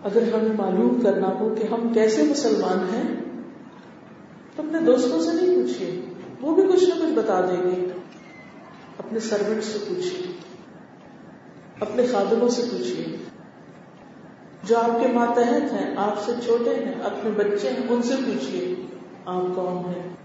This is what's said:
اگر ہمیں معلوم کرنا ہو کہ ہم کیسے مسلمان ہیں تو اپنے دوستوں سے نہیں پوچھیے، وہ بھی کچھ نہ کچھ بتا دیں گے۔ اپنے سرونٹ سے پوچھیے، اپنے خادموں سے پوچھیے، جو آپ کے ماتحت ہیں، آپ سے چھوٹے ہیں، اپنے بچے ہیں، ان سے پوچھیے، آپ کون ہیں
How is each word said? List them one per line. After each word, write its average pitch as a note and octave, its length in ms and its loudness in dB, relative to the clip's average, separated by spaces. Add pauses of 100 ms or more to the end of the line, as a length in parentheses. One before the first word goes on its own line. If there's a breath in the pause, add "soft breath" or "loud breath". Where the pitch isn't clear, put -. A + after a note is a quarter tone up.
اگر G#3 320 2
ہمیں A3 220 2
معلوم G#3 460 2
کرنا G3 380 2
ہو A3 180 0
کہ A3+ 140 -2
ہم A#3 220 -2
کیسے A3 280 4
مسلمان G3+ 720 2
ہیں - 100 -2 (1500)
تو D4+ 60 -8
اپنے D#4+ 240 -2
دوستوں D#4+ 340 4
سے E4+ 120 0
نہیں F4+ 240 4
پوچھیے، - 340 0 (500)
وہ D#4 140 0
بھی F#4+ 80 6 (100)
کچھ F4+ 120 6
نہ E4 180 2
کچھ - 160 2
بتا G3 220 2
دیں F3+ 240 2
گے۔ F3+ 220 0 (1120)
اپنے A3 220 -6
سرونٹ G#3 440 0
سے G#3 140 -6 (100)
پوچھیے، - 440 -4 (1500)
اپنے A#3+ 260 0
خادموں A3+ 420 2
سے A#3 220 0
پوچھیے، D#3+ 460 -4 (1500)
جو A#3 100 6
آپ A#3 220 2
کے C4 120 2
ماتحت A#3+ 600 2
ہیں، G3 140 -2 (100)
آپ G#3 300 -2
سے A#3+ 60 -2 (120)
چھوٹے A#3 300 2
ہیں، C4 180 -4 (120)
اپنے G#3 320 -4
بچے G3+ 340 0
ہیں، B3 180 -4
ان A#3+ 140 2
سے C4 120 0 (120)
پوچھیے، F#3+ 360 -4 (640)
آپ F3+ 180 -2 (120)
کون F3+ 340 -2
ہیں E3+ 140 -6 (220)